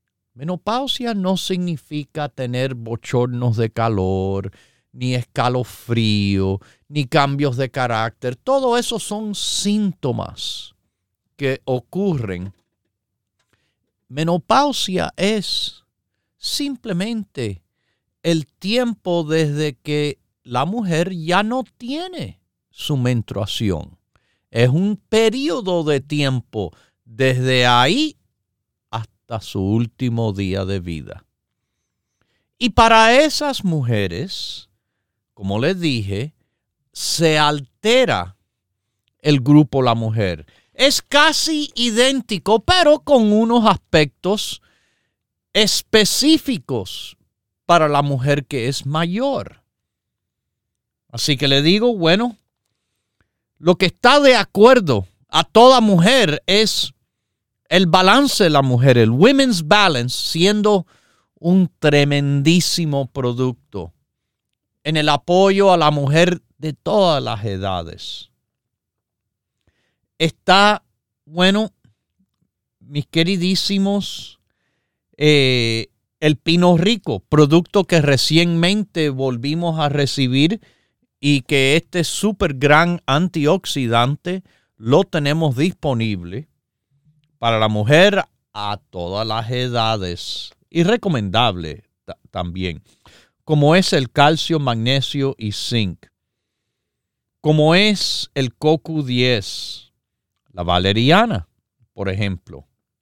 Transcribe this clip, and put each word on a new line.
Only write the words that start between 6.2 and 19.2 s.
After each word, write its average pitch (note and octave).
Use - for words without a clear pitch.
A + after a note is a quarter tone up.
ni D3
cambios C#3
de C3
carácter. A#2+
Todo C4
eso A#3+
son G#3
síntomas E3
que C3+
ocurren. A#2+
Menopausia F3
es -
simplemente G#3
el E3
tiempo G3+